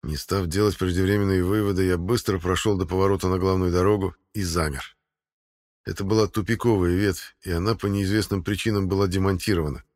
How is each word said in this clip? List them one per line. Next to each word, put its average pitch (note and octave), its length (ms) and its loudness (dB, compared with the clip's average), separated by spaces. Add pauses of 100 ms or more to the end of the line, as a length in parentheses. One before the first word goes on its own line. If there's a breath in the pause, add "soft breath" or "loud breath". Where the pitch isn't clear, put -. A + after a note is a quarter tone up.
Не D2 140 -6
став F#2 300 -2
делать F#2+ 300 0
преждевременные F#2+ 640 2
выводы, G2 420 0
я F2+ 120 2
быстро G2 400 -2
прошёл F#2 400 0
до F#2 80 -2
поворота F#2+ 440 2
на F#2 100 0
главную F#2 320 2
дорогу F#2+ 440 2 (180)
и G#2 100 -4
замер. E2 540 -4 (880)
Это - 180 -6
была G#2+ 240 2
тупиковая G2+ 640 0
ветвь, G2 480 -2
и F#2 100 -8
она F2+ 240 0
по - 120 -6
неизвестным G2+ 560 0
причинам G2+ 440 -2
была G2 200 2
демонтирована. F2+ 760 -2 (120)